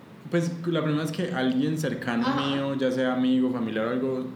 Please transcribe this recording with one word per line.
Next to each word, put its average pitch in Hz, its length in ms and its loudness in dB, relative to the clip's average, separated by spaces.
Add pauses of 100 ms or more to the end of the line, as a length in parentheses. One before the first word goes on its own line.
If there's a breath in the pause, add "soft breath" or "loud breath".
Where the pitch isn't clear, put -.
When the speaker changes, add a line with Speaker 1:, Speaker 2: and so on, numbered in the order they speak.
(300)
Speaker 1:
Pues, 170 220 0 (160)
la 165 120 2
primera 151 220 0
vez 156 80 -2
que 175 220 -4
alguien 131 440 2
cercano 117 480 -2
Speaker 2:
Ajá. - 220 0
Speaker 1:
mío, 139 300 0
ya 131 160 2
sea 131 220 2
amigo, 127 380 4
familiar 110 340 0
o 120 40 0
algo, 127 460 -2